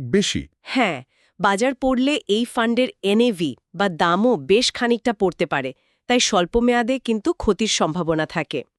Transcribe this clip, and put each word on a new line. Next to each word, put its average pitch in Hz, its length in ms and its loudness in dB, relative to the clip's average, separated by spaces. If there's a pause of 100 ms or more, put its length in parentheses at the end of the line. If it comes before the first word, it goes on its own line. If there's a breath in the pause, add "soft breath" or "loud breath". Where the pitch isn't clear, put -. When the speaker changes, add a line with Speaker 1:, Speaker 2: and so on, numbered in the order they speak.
(120)
Speaker 1:
বেশি। 185 320 0 (180)
Speaker 2:
হ্যাঁ, 196 380 -2 (400)
বাজার 202 360 2
পড়লে 262 380 0 (140)
এই 214 180 0
ফান্ডের 233 440 0 (140)
এনএভি 196 480 2 (240)
বা 202 140 0
দামও 185 440 2 (140)
বেশ 220 260 4
খানিকটা 240 400 -2
পড়তে 180 320 -2
পারে, 131 260 -4 (380)
তাই 247 100 2
স্বল্প 180 380 0
মেয়াদে 240 420 2
কিন্তু 226 340 -2
ক্ষতির - 460 0
সম্ভাবনা 160 460 0
থাকে। 151 340 -6 (200)